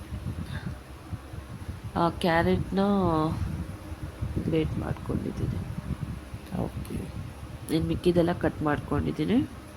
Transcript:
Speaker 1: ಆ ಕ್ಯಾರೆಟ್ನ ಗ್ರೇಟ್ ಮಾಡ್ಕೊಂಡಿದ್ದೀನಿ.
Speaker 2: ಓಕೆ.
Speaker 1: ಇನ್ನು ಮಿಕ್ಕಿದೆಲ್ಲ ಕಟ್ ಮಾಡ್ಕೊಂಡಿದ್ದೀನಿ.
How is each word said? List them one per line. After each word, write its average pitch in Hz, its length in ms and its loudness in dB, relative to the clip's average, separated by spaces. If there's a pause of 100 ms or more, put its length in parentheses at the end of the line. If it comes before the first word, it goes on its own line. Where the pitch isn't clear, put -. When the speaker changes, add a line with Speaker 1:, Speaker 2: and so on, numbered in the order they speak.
(2000)
Speaker 1:
ಆ 170 120 4
ಕ್ಯಾರೆಟ್ನ 170 680 4 (1700)
ಗ್ರೇಟ್ 160 340 2
ಮಾಡ್ಕೊಂಡಿದ್ದೀನಿ. - 800 -2 (1000)
Speaker 2:
ಓಕೆ. - 340 -4 (800)
Speaker 1:
ಇನ್ನು 160 140 2
ಮಿಕ್ಕಿದೆಲ್ಲ 170 440 4
ಕಟ್ - 300 0
ಮಾಡ್ಕೊಂಡಿದ್ದೀನಿ. 156 760 2 (400)